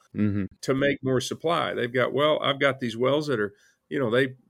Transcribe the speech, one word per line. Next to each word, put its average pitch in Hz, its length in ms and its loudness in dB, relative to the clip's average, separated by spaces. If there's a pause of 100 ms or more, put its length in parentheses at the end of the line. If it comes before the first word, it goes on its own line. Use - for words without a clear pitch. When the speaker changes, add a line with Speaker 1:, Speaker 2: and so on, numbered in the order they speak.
(160)
Speaker 1:
Mm-hmm. 101 300 0 (160)
Speaker 2:
to 135 140 0
make 143 280 0
more 127 200 2
supply. 135 500 -2
They've 117 180 -4
got, 123 220 0
well, 147 300 2
I've 135 180 0
got 135 200 2
these 113 180 -4
wells 143 300 0
that 120 120 0
are, 101 140 -4 (340)
you 147 100 -4
know, 120 120 0
they, 127 240 2 (160)